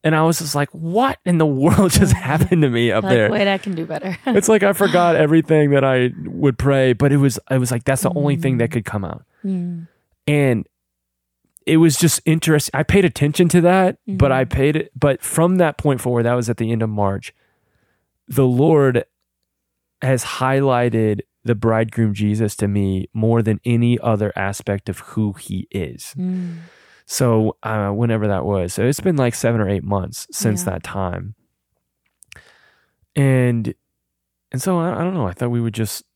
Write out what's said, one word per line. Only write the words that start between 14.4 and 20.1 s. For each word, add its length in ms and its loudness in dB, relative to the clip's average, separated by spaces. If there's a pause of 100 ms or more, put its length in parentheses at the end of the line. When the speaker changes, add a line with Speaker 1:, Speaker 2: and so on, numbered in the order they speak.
Speaker 2:
Mm-hmm. 120 -4
Speaker 1:
paid 200 2
it. 220 -4
But 240 0
from 340 0
that 200 2
point 240 0
forward, 220 0
that 120 2
was 140 -2
at 100 -2
the 140 -2
end 100 0
of 80 -2
March, 440 -2 (920)
the 200 2
Lord 580 2 (1000)
has 220 0